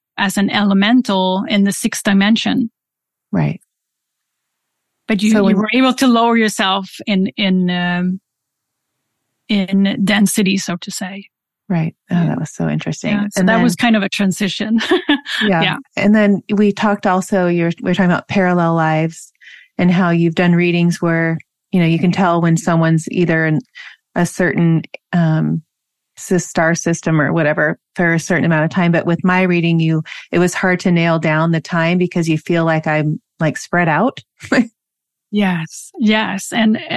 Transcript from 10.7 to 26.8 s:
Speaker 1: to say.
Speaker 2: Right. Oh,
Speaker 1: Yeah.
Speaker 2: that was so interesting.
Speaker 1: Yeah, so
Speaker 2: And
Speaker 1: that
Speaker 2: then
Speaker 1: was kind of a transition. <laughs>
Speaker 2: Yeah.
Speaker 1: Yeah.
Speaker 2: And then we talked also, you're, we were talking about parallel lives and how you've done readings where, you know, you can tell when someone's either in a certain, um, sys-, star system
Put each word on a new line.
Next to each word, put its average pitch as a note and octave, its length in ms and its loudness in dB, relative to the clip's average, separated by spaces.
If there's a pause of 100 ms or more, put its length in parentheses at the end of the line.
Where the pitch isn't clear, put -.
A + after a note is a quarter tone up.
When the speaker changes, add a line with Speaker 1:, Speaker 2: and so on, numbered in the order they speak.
Speaker 1:
to F#3+ 140 -14
say. G3 340 -12 (420)
Speaker 2:
Right. D#3+ 280 -4 (160)
Oh, F3+ 40 -2
Speaker 1:
Yeah. F3 120 2
Speaker 2:
that D3 120 -2
was D#3 120 -8
so - 180 -4
interesting. - 420 -4
Speaker 1:
Yeah, G#3 200 -2
so - 80 -4
Speaker 2:
And F#3 100 2
Speaker 1:
that A3 60 2
Speaker 2:
then A3+ 80 2
Speaker 1:
was A3+ 120 2
kind A#3 200 2
of G3+ 80 0
a G3 60 -4
transition. G#3 760 -2
<laughs> - 40 -8 (520)
Speaker 2:
Yeah. G3 200 2
Speaker 1:
Yeah. F3+ 160 0 (200)
Speaker 2:
And G3+ 180 4
then G3+ 260 2 (120)
we G3+ 180 2
talked G3+ 360 -2
also, F#3 400 0
you're, E3+ 240 0 (100)
we - 80 -4
were F3+ 40 0
talking F3+ 180 2
about - 160 -2
parallel F3 480 2
lives D#3+ 560 -2 (460)
and F3+ 140 2
how F3 200 2
you've E3+ 240 2
done F3 180 2
readings F3 480 2
where, E3 360 0 (340)
you F#3+ 80 0
know, E3+ 60 2
you E3 140 2
can F3 120 2
tell E3+ 300 2
when E3 160 2
someone's D#3+ 540 0
either D#3+ 340 0
in D#3 140 0 (560)
a F3 100 0
certain, E3 580 0 (300)
um, D#3+ 480 0 (560)
sys-, F3+ 260 -2
star E3 320 0
system E3 440 -2